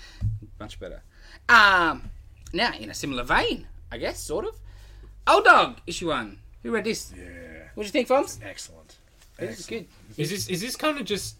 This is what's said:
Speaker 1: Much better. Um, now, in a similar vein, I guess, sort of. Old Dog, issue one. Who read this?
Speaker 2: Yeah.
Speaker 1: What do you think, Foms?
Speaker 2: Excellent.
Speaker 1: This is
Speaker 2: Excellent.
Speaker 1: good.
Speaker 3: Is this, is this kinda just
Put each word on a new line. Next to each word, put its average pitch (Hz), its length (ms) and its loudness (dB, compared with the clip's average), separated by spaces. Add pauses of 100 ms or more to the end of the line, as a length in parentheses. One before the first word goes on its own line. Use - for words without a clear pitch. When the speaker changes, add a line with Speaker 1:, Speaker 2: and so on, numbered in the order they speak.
(600)
Speaker 1:
Much 107 200 -12
better. 90 240 -14 (460)
Um, 190 600 6 (440)
now, 202 200 0
in 110 160 -12
a - 40 -12
similar - 300 -4
vein, 240 440 2 (240)
I 117 60 -8
guess, 180 220 -6
sort 170 260 -4
of. 440 100 -8 (720)
Old 359 180 8
Dog, 240 400 8
issue - 240 -6
one. 117 300 -4 (240)
Who 117 80 -6
read 202 140 -2
this? - 300 -6
Speaker 2:
Yeah. 87 80 -16 (520)
Speaker 1:
What 214 80 -6
do 208 40 -8
you 196 40 -12
think, 254 160 2
Foms? 277 360 2
Speaker 2:
Excellent. - 540 -16 (400)
Speaker 1:
This 208 220 -8
is - 60 -
Speaker 2:
Excellent. 220 220 -8 (280)
Speaker 1:
good. 151 80 -4
Speaker 3:
Is 151 60 -2
this, 185 200 -6
is 180 120 -2
this 240 140 -6
kinda 294 280 -2
just - 360 -4